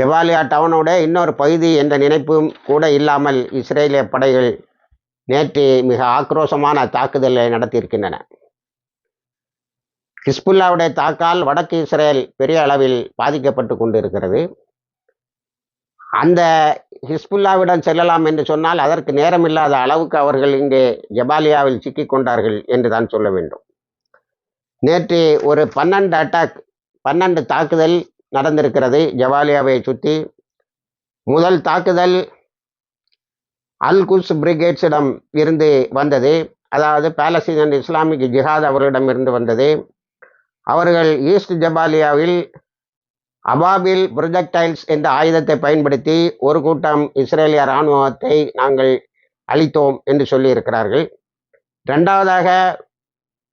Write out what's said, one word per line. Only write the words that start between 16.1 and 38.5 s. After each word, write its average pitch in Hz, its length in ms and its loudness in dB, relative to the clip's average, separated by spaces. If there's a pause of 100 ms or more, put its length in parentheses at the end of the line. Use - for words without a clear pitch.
அந்த 170 300 2 (640)
ஹிஸ்புல்லாவிடம் 185 720 0
செல்லலாம் 165 440 0
என்று 156 200 0
சொன்னால் 165 320 -2
அதற்கு 156 360 -2
நேரம் 170 320 2
இல்லாத 156 320 0
அளவுக்கு 151 400 0
அவர்கள் 139 360 2
இங்கே 131 560 0
ஜபாலியாவில் 139 720 0
சிக்கிக் 139 300 -8
கொண்டார்கள் 117 560 -2
என்று 123 240 0
தான் 113 200 -2
சொல்ல 107 200 -2
வேண்டும். 90 340 -6 (1160)
நேற்று 165 640 2
ஒரு 147 220 2
பன்னெண்டு 180 500 0
அட்டாக், 160 460 -2 (480)
பன்னெண்டு 165 360 0
தாக்குதல் 160 680 0 (240)
நடந்திருக்கிறது 143 800 0
ஜபாலியாவை 135 720 0
சுற்றி. 151 500 -4 (880)
முதல் 165 380 2
தாக்குதல் 180 720 0 (1400)
அல் 180 280 0
குஸ் 190 280 0
பிரிகேட்ஸிடம் 151 840 0 (120)
இருந்து 151 580 2
வந்தது, 143 680 0 (100)
அதாவது 151 420 0
பாலஸ்தீன் 156 640 0
இஸ்லாமிக் 160 460 -2
ஜிஹாத் 135 440 0